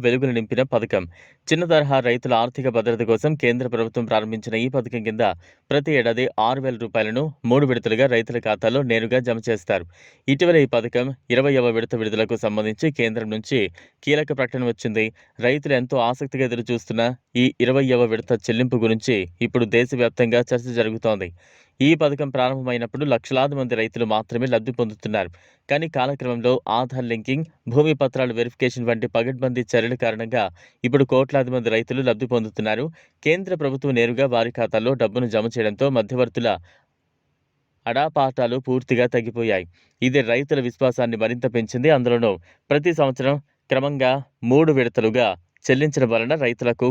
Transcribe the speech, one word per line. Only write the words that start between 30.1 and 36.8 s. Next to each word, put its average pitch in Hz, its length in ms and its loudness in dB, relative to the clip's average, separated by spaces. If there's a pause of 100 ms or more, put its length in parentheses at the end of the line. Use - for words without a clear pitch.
ఇప్పుడు 135 300 2
కోట్లాది 131 420 2
మంది 113 200 0
రైతులు 123 340 -2
లబ్ధి 117 240 -2
పొందుతున్నారు. 110 520 -2 (380)
కేంద్ర 185 380 0
ప్రభుత్వం 135 380 -2
నేరుగా 120 360 2
వారి 117 240 0
ఖాతాల్లో 113 420 0
డబ్బును 117 360 0
జమ 107 180 0
చేయడంతో 107 320 0 (100)
మధ్యవర్తుల 117 600 -2 (1300)